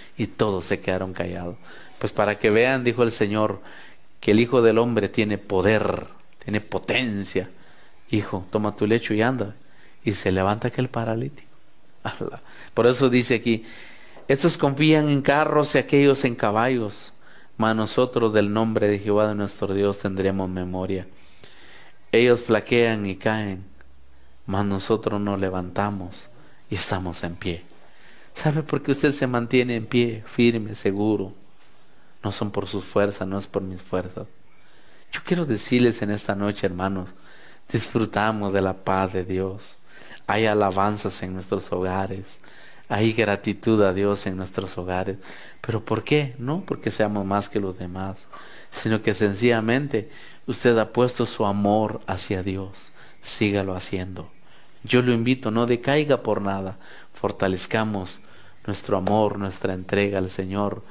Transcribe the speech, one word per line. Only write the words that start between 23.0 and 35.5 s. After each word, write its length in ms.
y 120
caen, 480
mas 200
nosotros 540
nos 200
levantamos 880
y 60
estamos 480
en 120
pie. 280
¿Sabe 300
por 180
qué 100
usted 200
se 160
mantiene 480
en 100
pie, 400
firme, 500
seguro? 580
No 80
son 200
por 160
sus 180
fuerzas, 420
no 100
es 100
por 140
mis 200
fuerzas. 460
Yo 140
quiero 200
decirles 560